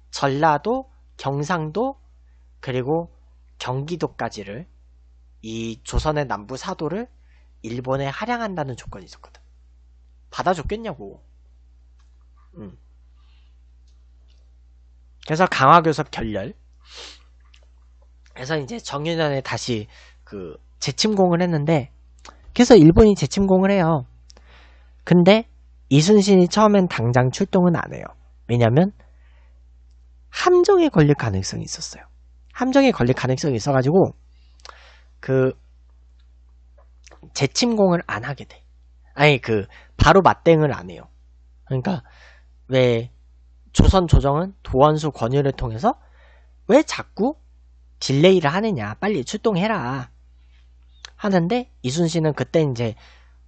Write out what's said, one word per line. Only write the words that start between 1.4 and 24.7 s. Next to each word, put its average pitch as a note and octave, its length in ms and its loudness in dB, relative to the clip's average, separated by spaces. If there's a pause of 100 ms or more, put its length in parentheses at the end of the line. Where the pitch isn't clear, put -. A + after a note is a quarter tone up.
그리고 C3+ 520 -6 (460)
경기도까지를, C3 1080 -10 (760)
이 A2+ 420 -12
조선의 D3 420 -4
남부 G#2 320 -10
사도를 F#3 500 -10 (540)
일본에 B2+ 460 -8
할양한다는 F#3+ 680 -8
조건이 G2 280 -18
있었거든. - 360 -20 (920)
받아줬겠냐고. E3+ 920 -8 (1400)
음. G2+ 200 -20 (2500)
그래서 D#3 200 0
강화교섭 D#3 640 2
결렬. G#2+ 440 -8 (1800)
그래서 C3+ 240 -8
이제 D3+ 220 -10
정유년에 D3+ 640 -4
다시 A2+ 460 -6 (360)
그 F#2 320 -14 (240)
재침공을 F3+ 640 0
했는데, D#3 500 -2 (640)
그래서 A#3+ 220 6
일본이 G3 400 8
재침공을 G3 560 0
해요. E3 340 0 (1000)